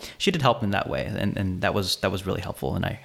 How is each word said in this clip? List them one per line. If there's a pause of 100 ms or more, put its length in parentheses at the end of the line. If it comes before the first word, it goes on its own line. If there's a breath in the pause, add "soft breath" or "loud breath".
(180 loud breath)
she
did
help
in
that
way,
and,
and
that
was,
that
was
really
helpful,
and
I,